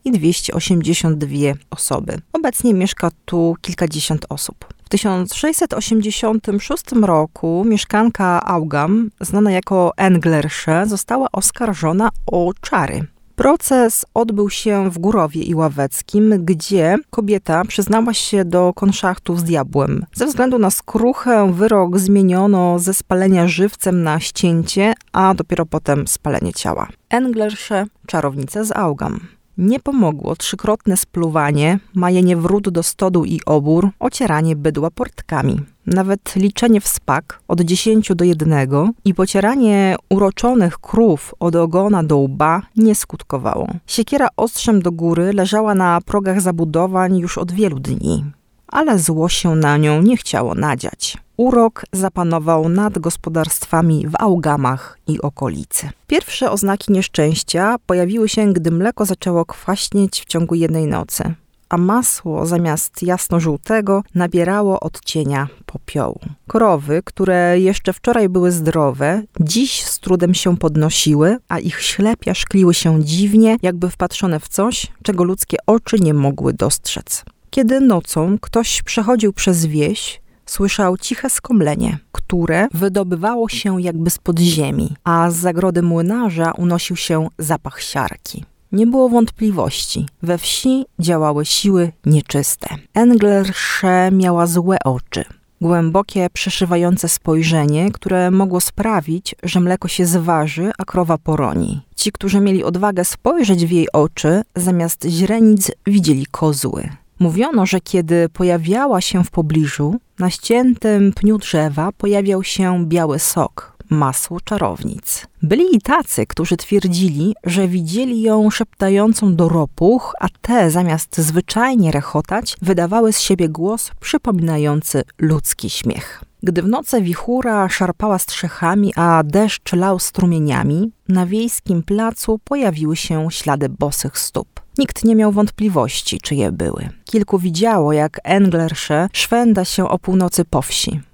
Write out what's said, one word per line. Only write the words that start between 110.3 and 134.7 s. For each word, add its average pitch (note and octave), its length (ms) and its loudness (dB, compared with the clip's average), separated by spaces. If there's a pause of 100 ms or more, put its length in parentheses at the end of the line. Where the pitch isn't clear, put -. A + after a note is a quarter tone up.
ściętym A3+ 800 2
pniu G#3+ 260 2
drzewa D#3 540 -2
pojawiał G3 520 0
się F3+ 420 0
biały D#3+ 320 0
sok, - 580 -4 (140)
masło D3+ 500 -2
czarownic. - 880 -6 (160)
Byli C4+ 340 4
i G3+ 40 2
tacy, C4+ 460 -2
którzy - 300 -2
twierdzili, F#3 800 0 (100)
że F3+ 240 0
widzieli G3+ 540 -2
ją G#3+ 280 4
szeptającą G3+ 840 2
do E3 120 6
ropuch, E3 720 2
a F#3 80 -2 (140)
te, A3 280 4
zamiast E3 480 0
zwyczajnie F3 760 2
rechotać, - 680 -4
wydawały F#3+ 500 2
z - 80 -2
siebie F3+ 280 2
głos F3 420 -4 (100)
przypominający D3+ 1000 0 (160)
ludzki - 520 -2
śmiech. - 540 -6 (180)
Gdy F3 200 0
w F#3 60 -2
nocy B3 340 0
wichura G#3 640 -2
szarpała F#3 500 -2
strzechami, F3+ 800 -2
a E3 280 4
deszcz G3+ 480 0
lał F#3 260 2
strumieniami, D#3+ 920 0 (160)
na F#3 180 2
wiejskim G3+ 560 -2
placu A3 640 -2
pojawiły E3 520 -2
się D#3 340 -2
ślady C#3+ 380 -2
bosych C#3 500 -4
stóp. - 300 -8 (300)